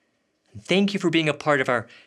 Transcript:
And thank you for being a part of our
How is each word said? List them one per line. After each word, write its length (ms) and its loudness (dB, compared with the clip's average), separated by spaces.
And 120 -16
thank 320 0
you 40 -6
for 120 0
being 180 0
a 60 0
part 260 0
of 80 -2
our 160 -2